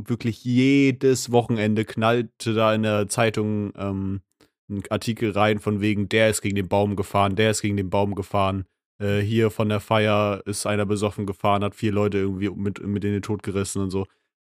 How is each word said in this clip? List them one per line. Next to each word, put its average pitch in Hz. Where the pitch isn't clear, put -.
wirklich 117
jedes 131
Wochenende 110
knallte 113
da 110
in 110
der 104
Zeitung, 107
ähm, 98
ein 101
Artikel 110
rein 104
von 104
wegen, 104
der 110
ist 107
gegen 101
den 98
Baum 101
gefahren, 101
der 110
ist 104
gegen 101
den 95
Baum 101
gefahren. 95
Äh, 101
hier 110
von 110
der 104
Feier 104
ist -
einer 104
besoffen 104
gefahren, 101
hat 101
vier 107
Leute 101
irgendwie 98
mit, 98
mit 101
in 101
den 101
Tod 104
gerissen 98
und 95
so. 95